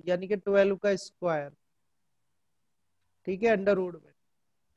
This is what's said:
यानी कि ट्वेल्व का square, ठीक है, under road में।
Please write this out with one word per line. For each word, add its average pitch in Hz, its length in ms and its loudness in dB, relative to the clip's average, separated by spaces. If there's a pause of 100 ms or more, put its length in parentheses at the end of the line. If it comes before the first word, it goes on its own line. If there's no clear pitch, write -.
यानी 180 200 -2
कि 202 80 -2
ट्वेल्व 196 400 2
का 196 200 0
square, 160 540 -6 (1800)
ठीक 190 160 -4
है, 233 60 4
under 196 260 2
road 180 200 -4
में। 147 180 -20 (640)